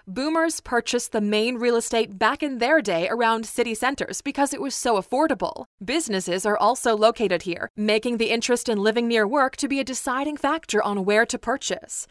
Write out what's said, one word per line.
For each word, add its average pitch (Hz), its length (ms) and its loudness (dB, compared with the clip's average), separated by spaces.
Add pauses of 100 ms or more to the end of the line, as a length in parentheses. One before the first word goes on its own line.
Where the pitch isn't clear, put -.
Boomers 311 540 0
purchased 240 500 -2
the 220 100 0
main 214 360 0
real 240 180 2
estate 226 420 0
back 220 240 0
in 269 160 -2
their 277 240 4
day 180 260 0
around 226 380 0
city 233 300 -2
centers - 460 -4
because 277 300 0
it 285 100 -6
was 269 120 -4
so 226 260 2
affordable. 262 640 0 (180)
Businesses 190 600 -2
are 208 120 2
also 226 380 2
located 208 480 2
here, - 320 -6
making 214 420 0
the 220 140 0
interest 240 360 0
in 214 120 0
living 220 280 2
near 226 200 2
work 262 300 2
to 277 100 -2
be 269 120 0
a 269 40 -2
deciding 277 540 -4
factor 277 440 0
on 202 240 -2
where 214 200 4
to 240 120 -4
purchase. - 720 -6